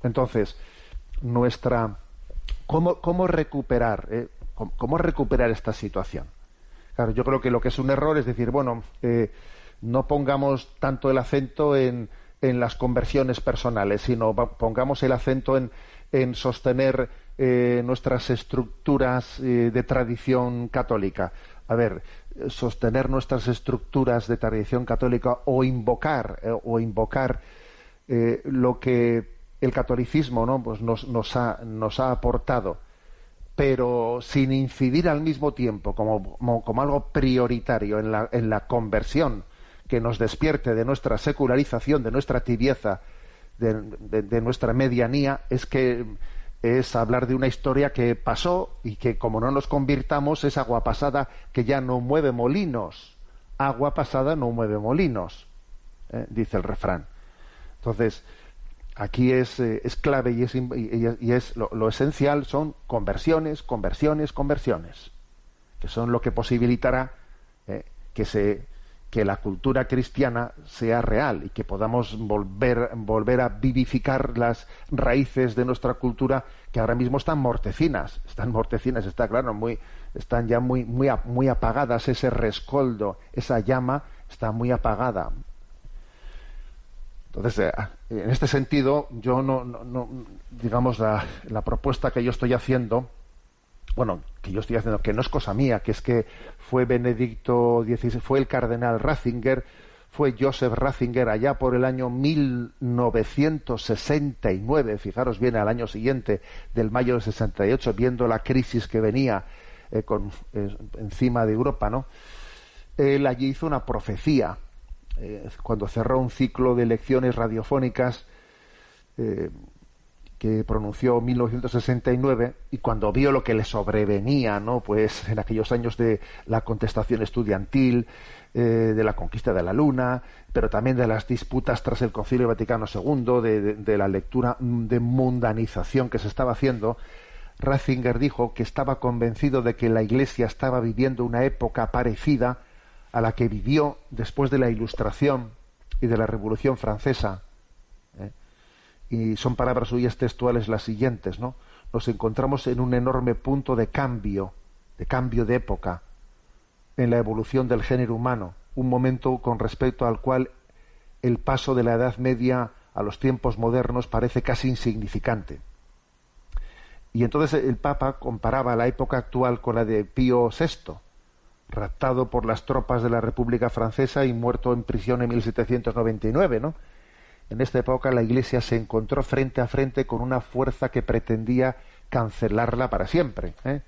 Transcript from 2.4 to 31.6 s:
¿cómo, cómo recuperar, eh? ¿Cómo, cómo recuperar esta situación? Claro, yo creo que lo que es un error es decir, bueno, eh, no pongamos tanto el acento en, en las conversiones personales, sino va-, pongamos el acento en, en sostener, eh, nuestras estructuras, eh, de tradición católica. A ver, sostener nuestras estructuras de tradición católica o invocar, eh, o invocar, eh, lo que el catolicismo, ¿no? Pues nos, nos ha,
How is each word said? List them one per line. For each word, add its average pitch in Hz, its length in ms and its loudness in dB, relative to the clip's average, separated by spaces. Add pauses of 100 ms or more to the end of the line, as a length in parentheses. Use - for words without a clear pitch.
¿cómo, 170 280 2
cómo 180 320 0
recuperar, 123 840 0
eh? 117 160 -4 (280)
¿Cómo, 107 200 -6
cómo 131 220 0
recuperar 127 540 2
esta 110 200 -2
situación? - 540 -6 (720)
Claro, 113 140 2
yo 120 120 0
creo 131 160 2
que 127 100 0
lo 120 120 4
que 127 80 0
es 120 100 -4
un 135 120 2
error 147 260 2
es 123 80 0
decir, 117 260 -2
bueno, 123 320 0 (180)
eh, 117 300 2 (500)
no 120 260 0
pongamos 139 760 0
tanto 135 280 0
el 131 80 4
acento 139 600 2
en, 123 320 0 (320)
en 127 180 2
las 117 160 0
conversiones 123 640 0
personales, 110 640 0
sino 113 340 2
va-, 120 220 0
pongamos 127 460 0
el 127 100 4
acento 131 420 2
en, 127 160 0 (400)
en 127 240 2
sostener, 131 720 2 (280)
eh, 123 480 4
nuestras 123 440 0
estructuras, 127 1080 0
eh, 120 320 4
de 120 120 2
tradición 123 840 0
católica. 101 640 0 (380)
A 113 60 2
ver, 113 280 2 (460)
sostener 123 600 0
nuestras 127 380 0
estructuras 123 800 0
de 117 80 2
tradición 113 480 0
católica 123 640 2
o 131 180 4
invocar, 123 800 0
eh, 110 80 0
o 117 300 0
invocar, 113 580 0 (680)
eh, 117 340 2
lo 127 380 2
que 120 580 2 (220)
el 131 100 2
catolicismo, 123 760 0
¿no? 127 160 0
Pues 110 200 -6
nos, 117 260 -2
nos 117 300 -2
ha, 120 260 0